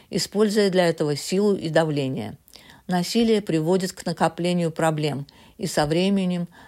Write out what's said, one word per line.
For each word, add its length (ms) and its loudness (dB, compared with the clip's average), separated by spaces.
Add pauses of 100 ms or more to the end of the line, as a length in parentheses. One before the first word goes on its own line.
(100)
используя 580 0
для 180 2
этого 300 0
силу 380 0
и 160 -4
давление. 680 0 (500)
Насилие 540 2
приводит 520 0
к 120 -18
накоплению 640 0
проблем, 560 -2 (300)
и 100 -6
со 200 0
временем 600 0 (200)